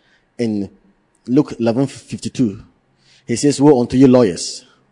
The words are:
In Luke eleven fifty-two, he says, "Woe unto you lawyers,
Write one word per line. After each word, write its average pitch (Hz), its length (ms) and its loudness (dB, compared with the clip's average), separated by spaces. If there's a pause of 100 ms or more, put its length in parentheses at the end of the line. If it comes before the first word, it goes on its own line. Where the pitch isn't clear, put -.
(380)
In 104 340 -6 (560)
Luke 139 320 -2
eleven 117 260 -2
fifty-two, - 800 -8 (640)
he 120 80 -4
says, 139 240 0
"Woe 139 220 4
unto 123 160 -4
you 135 100 6
lawyers, 123 580 0 (260)